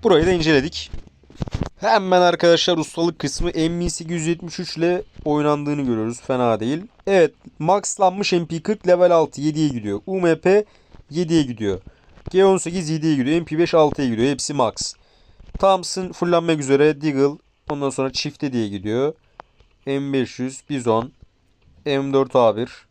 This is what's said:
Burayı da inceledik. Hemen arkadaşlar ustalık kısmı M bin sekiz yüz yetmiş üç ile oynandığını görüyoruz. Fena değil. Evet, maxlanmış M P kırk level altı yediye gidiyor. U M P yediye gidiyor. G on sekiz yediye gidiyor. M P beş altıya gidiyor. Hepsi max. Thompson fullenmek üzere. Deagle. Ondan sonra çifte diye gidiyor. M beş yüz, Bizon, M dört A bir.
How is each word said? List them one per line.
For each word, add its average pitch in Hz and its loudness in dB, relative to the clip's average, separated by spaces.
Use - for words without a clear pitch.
Burayı 156 6
da 185 2
inceledik. 156 0
Hemen 190 2
arkadaşlar 170 4
ustalık 165 -4
kısmı - -4
M 165 -2
bin 175 -2
sekiz 165 -8
yüz 160 -4
yetmiş 170 -6
üç 170 -10
ile 175 0
oynandığını 147 0
görüyoruz. 117 -2
Fena 120 0
değil. 139 -4
Evet, 185 4
maxlanmış 190 0
M 170 0
P 165 -8
kırk 214 -4
level 175 4
altı 160 0
yediye 151 0
gidiyor. 104 -4
U 190 -4
M 165 2
P 202 4
yediye 160 0
gidiyor. 110 -4
G 185 4
on 190 4
sekiz 175 -4
yediye 156 0
gidiyor. 139 0
M 165 -4
P 156 -6
beş 170 0
altıya 147 2
gidiyor. 117 0
Hepsi 139 -6
max. 120 -2
Thompson 185 0
fullenmek 170 0
üzere. 139 2
Deagle. 143 0
Ondan 143 -4
sonra 135 -4
çifte 143 -8
diye 113 -2
gidiyor. 107 -4
M 139 -4
beş 131 -4
yüz, 131 -8
Bizon, 120 -2
M 139 -4
dört 135 0
A 113 4
bir. 120 -6